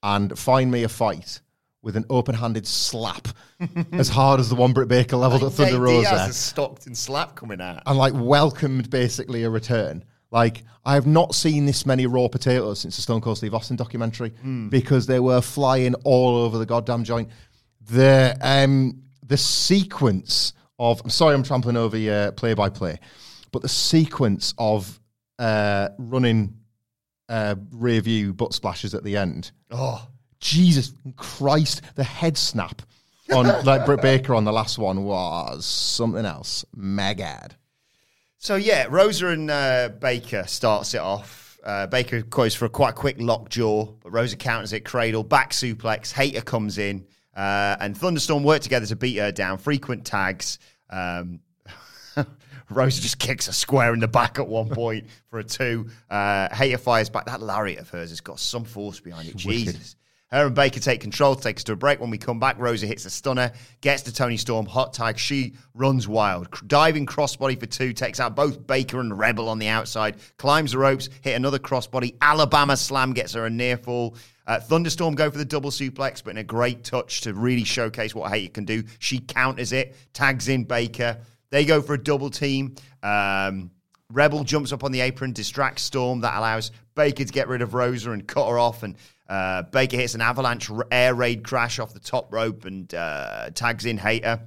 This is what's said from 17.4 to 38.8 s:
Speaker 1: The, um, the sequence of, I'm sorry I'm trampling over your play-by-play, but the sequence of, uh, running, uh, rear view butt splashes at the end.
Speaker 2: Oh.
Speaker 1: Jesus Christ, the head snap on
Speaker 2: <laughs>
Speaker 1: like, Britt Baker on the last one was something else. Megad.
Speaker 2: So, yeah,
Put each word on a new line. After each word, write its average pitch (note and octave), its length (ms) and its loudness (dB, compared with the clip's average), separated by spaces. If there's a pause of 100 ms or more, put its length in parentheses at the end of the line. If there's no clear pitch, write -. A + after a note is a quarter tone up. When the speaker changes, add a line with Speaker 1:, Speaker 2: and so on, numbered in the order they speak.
Speaker 1:
The, C3 500 8
um, C3+ 600 4 (240)
the B2+ 100 2
sequence - 1160 2 (260)
of, A#2 240 2
I'm A2+ 80 -8
sorry D#3 240 6
I'm C3+ 80 2
trampling B2+ 340 0
over A2+ 220 0
your G#2 320 2
play-by-play, G2 680 -2 (500)
but B2+ 120 -4
the - 60 -4
sequence - 880 2
of, G#2+ 440 0 (400)
uh, G#2 480 2 (100)
running, A#2 600 2 (680)
uh, G#2+ 280 -2 (160)
rear A#2 280 2
view G#2+ 320 0
butt G#2 220 -2
splashes F#2+ 400 -6
at - 80 -6
the G2+ 140 -2
end. F2+ 340 -2 (220)
Speaker 2:
Oh. A#2+ 340 -6 (340)
Speaker 1:
Jesus D#3 520 4 (220)
Christ, - 680 0 (120)
the C#3+ 80 -4
head D#3+ 340 -2
snap - 460 -4 (500)
on B2+ 140 6
Speaker 2:
<laughs> A#2+ 180 4
Speaker 1:
like, C3+ 220 6
Britt C#3+ 160 4
Baker C3 320 4
on A2 100 4
the G#2+ 80 2
last A2 240 0
one G2 280 -2
was E2+ 600 -4
something A2+ 600 -2
else. - 380 -8 (120)
Megad. G2 760 -4 (840)
Speaker 2:
So, G3+ 180 -2
yeah, G3 340 4